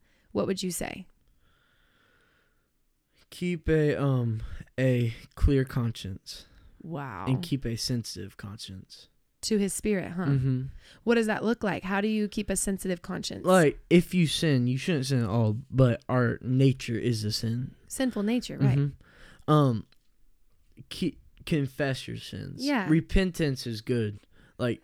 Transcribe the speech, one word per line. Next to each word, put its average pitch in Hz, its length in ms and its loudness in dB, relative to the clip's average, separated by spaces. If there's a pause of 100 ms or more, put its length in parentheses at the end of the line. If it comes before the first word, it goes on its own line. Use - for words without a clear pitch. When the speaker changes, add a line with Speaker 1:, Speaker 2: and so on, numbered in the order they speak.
(300)
Speaker 1:
what 190 160 -2
would 190 160 -2
you 185 80 -4
say? - 360 -8 (2250)
Speaker 2:
Keep 175 380 -4
a, 147 320 4
um, 123 400 0 (380)
a 123 340 2 (220)
clear 135 300 4
conscience. - 840 -6 (360)
Speaker 1:
Wow. 135 440 -10
Speaker 2:
And 127 160 0
keep 139 220 -4
a 117 120 -4
sensitive 107 600 -8
conscience. - 720 -16 (340)
Speaker 1:
To 220 160 0
his 196 160 0
spirit, 190 380 -2
huh? 180 120 -4
Speaker 2:
Mm-hmm. 131 380 2 (400)
Speaker 1:
What 233 140 2
does 226 100 2
that 214 180 -2
look 226 180 0
like? 175 200 -2
How 196 180 -2
do 214 80 0
you 214 200 0
keep 208 200 -6
a 196 80 -2
sensitive 185 460 -4
conscience? - 420 -8
Speaker 2:
Like, 175 340 6 (120)
if 175 240 6
you 175 120 4
sin, 135 400 2
you 127 120 0
shouldn't 131 280 -2
sin 131 180 2
at 107 40 -2
all, 110 280 2 (140)
but 131 380 4
our 120 320 0
nature 127 580 2
is 110 260 -2
a 107 80 -2
sin. 117 420 -4 (140)
Speaker 1:
Sinful 247 340 -4
nature, 214 360 -2
right. 135 200 4
Speaker 2:
Mm-hmm. - 760 -4
Um, 135 340 4 (1000)
keep, - 320 -6 (240)
confess 139 640 -2
your 113 80 -8
sins. 101 480 -10
Speaker 1:
Yeah. 254 240 0
Speaker 2:
Repentance 165 800 2
is 110 160 -6
good. 110 380 -2 (360)
Like, 120 280 -4